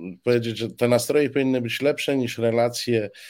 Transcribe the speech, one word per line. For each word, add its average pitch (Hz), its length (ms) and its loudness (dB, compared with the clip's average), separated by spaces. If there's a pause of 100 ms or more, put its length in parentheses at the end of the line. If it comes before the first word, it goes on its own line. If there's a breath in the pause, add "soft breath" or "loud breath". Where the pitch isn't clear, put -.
(240)
powiedzieć, 117 340 0
że 110 120 -4
te 120 180 0
nastroje 131 420 2
powinny 131 300 0
być 117 220 -6
lepsze 147 340 0
niż 120 220 -2
relacje, 117 720 0 (200 loud breath)